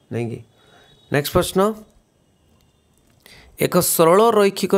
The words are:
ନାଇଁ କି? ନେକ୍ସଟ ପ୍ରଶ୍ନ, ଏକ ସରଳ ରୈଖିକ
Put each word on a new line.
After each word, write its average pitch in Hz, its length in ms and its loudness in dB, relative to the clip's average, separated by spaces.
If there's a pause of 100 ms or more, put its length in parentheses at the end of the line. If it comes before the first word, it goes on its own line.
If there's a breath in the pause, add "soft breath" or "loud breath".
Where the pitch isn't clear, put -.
(120)
ନାଇଁ 113 180 -6
କି? 123 140 -16 (680 soft breath)
ନେକ୍ସଟ 143 200 -4
ପ୍ରଶ୍ନ, 180 280 -2 (2000 loud breath)
ଏକ 143 180 -4
ସରଳ 170 420 2 (100)
ରୈଖିକ 196 480 0